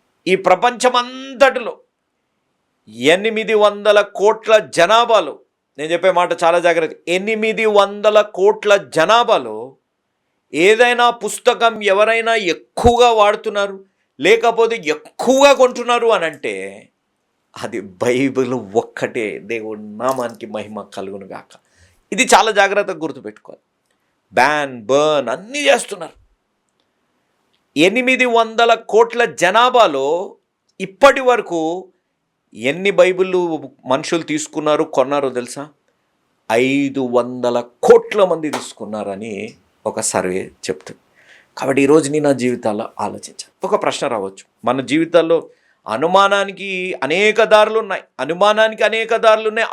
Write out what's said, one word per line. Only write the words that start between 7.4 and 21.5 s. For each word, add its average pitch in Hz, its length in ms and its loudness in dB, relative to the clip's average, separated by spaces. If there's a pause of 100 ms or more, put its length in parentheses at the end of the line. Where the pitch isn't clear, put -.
వందల 208 560 2
కోట్ల 208 540 2
జనాభాలో 156 1000 0 (760)
ఏదైనా 233 560 2
పుస్తకం 226 760 -2
ఎవరైనా 220 520 0
ఎక్కువగా 233 760 4
వాడుతున్నారు, 202 720 0 (340)
లేకపోతే 226 640 2
ఎక్కువగా 262 680 2
కొంటున్నారు 240 540 0
అని 190 180 0
అంటే 107 640 -10 (760)
అది 110 180 -8
బైబిల్ 123 720 -2
ఒక్కటే. 110 840 -6
దేవుడి 107 580 -12
నామానికి 120 480 -6
మహిమ 107 360 -12
కలుగును 98 440 -14
గాక. - 340 -20 (540)